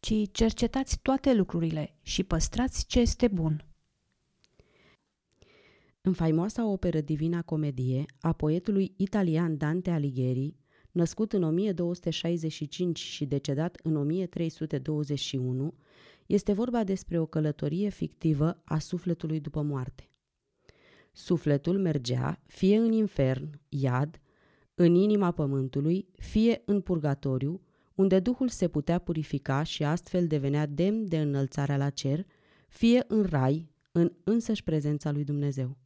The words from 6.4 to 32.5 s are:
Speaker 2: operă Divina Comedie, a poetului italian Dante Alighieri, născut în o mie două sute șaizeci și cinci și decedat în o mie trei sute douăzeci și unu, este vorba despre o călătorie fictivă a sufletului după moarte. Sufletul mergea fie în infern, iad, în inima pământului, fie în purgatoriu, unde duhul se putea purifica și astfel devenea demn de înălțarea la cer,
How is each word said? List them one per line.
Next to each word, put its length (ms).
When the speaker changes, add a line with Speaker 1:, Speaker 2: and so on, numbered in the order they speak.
Speaker 2:
operă 340
Divina 420
Comedie, 640
a 120
poetului 640
italian 600
Dante 340
Alighieri, 640
născut 420
în 100
o 80
mie 220
două 220
sute 160
șaizeci 420
și 160
cinci 300
și 260
decedat 580
în 140
o 60
mie 240
trei 220
sute 300
douăzeci 400
și 180
unu, 380
este 260
vorba 320
despre 340
o 80
călătorie 640
fictivă 760
a 140
sufletului 640
după 220
moarte. 480
Sufletul 680
mergea 680
fie 300
în 160
infern, 760
iad, 520
în 200
inima 360
pământului, 840
fie 520
în 160
purgatoriu, 800
unde 260
duhul 280
se 200
putea 300
purifica 640
și 220
astfel 420
devenea 400
demn 420
de 120
înălțarea 560
la 140
cer, 360